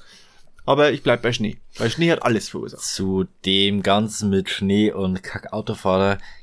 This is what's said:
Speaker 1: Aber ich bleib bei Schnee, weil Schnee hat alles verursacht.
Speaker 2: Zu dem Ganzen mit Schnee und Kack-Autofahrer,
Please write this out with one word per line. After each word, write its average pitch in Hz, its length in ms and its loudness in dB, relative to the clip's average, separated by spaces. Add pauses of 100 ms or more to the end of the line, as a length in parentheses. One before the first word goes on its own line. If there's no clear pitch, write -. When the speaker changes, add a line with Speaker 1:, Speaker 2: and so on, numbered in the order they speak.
(640)
Speaker 1:
Aber 143 260 4
ich 139 140 -2
bleib 120 180 2
bei 120 100 2
Schnee, 110 260 -4 (200)
weil 113 120 0
Schnee 170 200 2
hat - 140 0
alles 113 240 0
verursacht. - 340 -10
Speaker 2:
Zu 95 440 -2 (180)
dem 98 400 2
Ganzen 104 460 0
mit 95 200 0
Schnee 101 400 2
und 92 320 -4
Kack-Autofahrer, 98 960 -2 (240)